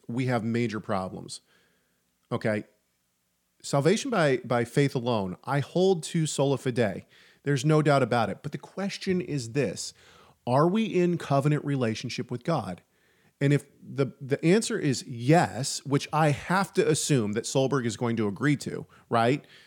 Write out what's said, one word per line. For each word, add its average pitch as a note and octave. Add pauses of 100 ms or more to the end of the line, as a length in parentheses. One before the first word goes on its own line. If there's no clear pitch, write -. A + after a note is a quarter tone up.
we B2
have A#2+
major A2+
problems. F#2 (880)
Okay? A2 (960)
Salvation F3
by, D#3
by A#2+
faith C#3
alone, A2+
I C#3
hold F3+
to D#3+
sola C#3
fide. A#2 (380)
There's C#3
no D#3
doubt C#3
about A2+
it. -
But -
the D3+
question F#3
is B2+
this, A#2 (540)
are C#3
we A3
in F3
covenant C#3+
relationship B2
with A#2+
God? G#2+ (600)
And C#3+
if C#3 (160)
the, B2+
the C3+
answer G#3+
is C#3
yes, B2
which C#3
I D3+
have F3+
to F#3
assume B2
that A2+
Solberg C3+
is G#2+
going A#2
to A2
agree C3+
to, - (240)
right? A#2+ (220)